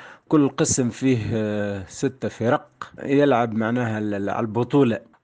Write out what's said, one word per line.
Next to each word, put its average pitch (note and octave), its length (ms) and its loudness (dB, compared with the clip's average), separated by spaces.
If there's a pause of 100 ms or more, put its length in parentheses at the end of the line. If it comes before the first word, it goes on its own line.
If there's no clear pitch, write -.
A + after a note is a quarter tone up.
(280)
كل D3 200 4
قسم C3 420 0
فيه، C3 280 0 (160)
آه، G#2 540 -4
ست - 380 -6
فرق - 680 -4 (120)
يلعب C3 500 2
معناها A2 440 -2
ال-، G#2+ 160 -4
ال-، G2+ 160 -4
على A2+ 160 -2
البطولة، A#2+ 540 2 (240)